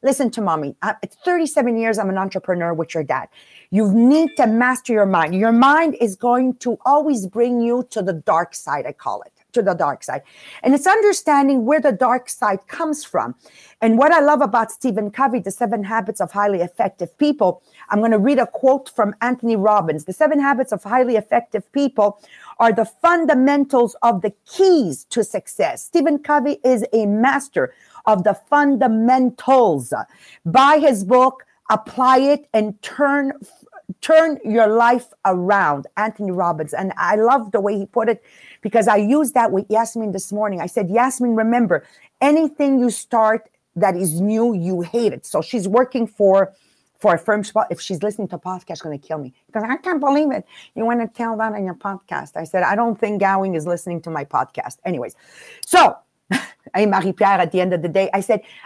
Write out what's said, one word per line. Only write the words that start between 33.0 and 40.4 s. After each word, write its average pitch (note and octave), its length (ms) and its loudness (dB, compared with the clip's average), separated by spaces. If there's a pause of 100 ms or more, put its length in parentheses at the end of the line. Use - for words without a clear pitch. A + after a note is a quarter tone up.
turn D#4+ 420 4
your A3+ 220 2
life A#3 480 2 (120)
around. F3+ 600 0 (120)
Anthony G#3 340 -4
Robbins. E3+ 420 -4
And F#3 240 -6
I F3+ 180 0
love A3+ 360 0
the G#3+ 80 0
way G3+ 180 -2
he G3 80 -6
put A3 240 -4
it, A3 140 -4 (380)
because A3 260 0
I G#3+ 100 4
used B3+ 380 0
that A3+ 160 2
with F#3+ 180 -2
Yasmin A3 440 -2
this F#3+ 180 -10
morning. G3+ 300 -4